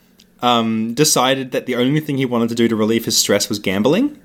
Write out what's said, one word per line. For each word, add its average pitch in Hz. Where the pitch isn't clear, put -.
um, 113
decided 131
that 131
the 123
only 151
thing 147
he 135
wanted 117
to 117
do 117
to 113
relieve 110
his 107
stress -
was 101
gambling. 135